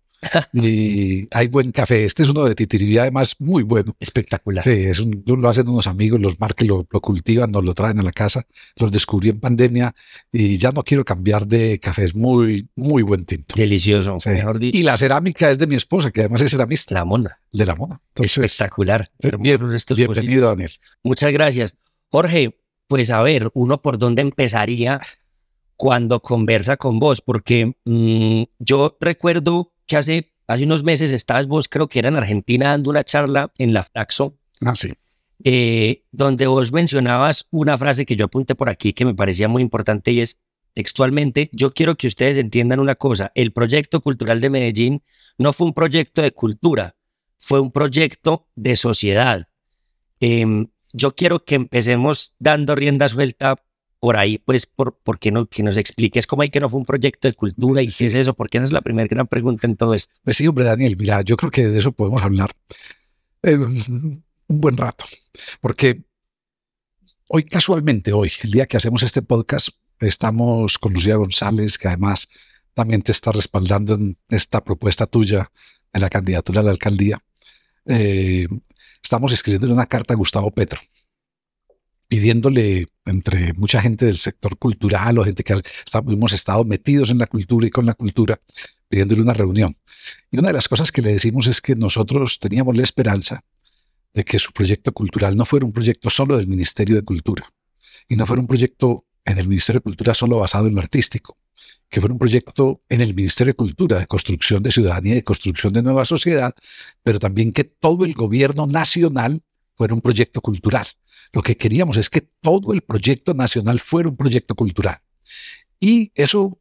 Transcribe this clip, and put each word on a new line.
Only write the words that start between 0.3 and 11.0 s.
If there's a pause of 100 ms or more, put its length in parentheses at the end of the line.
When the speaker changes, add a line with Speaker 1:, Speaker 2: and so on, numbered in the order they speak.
Speaker 2:
Y
hay
buen
café.
Este
es
uno
de
Titiribí,
además,
muy
bueno.
Speaker 1:
Espectacular.
Speaker 2:
Sí,
es
un,
lo
hacen
unos
amigos,
los
mar
que
lo,
lo
cultivan,
nos
lo
traen
a
la
casa. (300)
Los
descubrí
en
pandemia (340)
y
ya
no
quiero